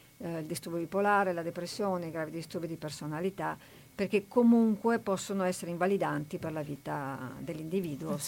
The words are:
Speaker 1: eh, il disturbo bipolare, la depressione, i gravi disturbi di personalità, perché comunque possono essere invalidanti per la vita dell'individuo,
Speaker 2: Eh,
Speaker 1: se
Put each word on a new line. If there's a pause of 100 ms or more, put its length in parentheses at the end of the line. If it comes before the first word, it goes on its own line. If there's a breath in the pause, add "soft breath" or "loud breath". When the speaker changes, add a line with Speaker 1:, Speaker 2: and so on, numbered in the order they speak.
(180 soft breath)
Speaker 1:
eh,
il
disturbo
bipolare,
la
depressione,
i
gravi
disturbi
di
personalità, (400 loud breath)
perché
comunque
possono
essere
invalidanti
per
la
vita
dell'individuo,
Speaker 2:
Eh,
Speaker 1:
se